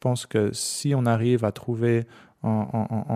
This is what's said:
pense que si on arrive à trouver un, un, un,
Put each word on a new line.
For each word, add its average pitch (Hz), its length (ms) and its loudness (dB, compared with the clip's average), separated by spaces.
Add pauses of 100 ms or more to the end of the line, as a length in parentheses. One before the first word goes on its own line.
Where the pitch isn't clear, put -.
pense 123 260 -2
que 107 260 2
si - 420 -4
on 123 120 2
arrive 117 380 2
à 104 80 2
trouver 117 520 0 (380)
un, 110 300 0
un, 110 180 -2
un, 113 260 -4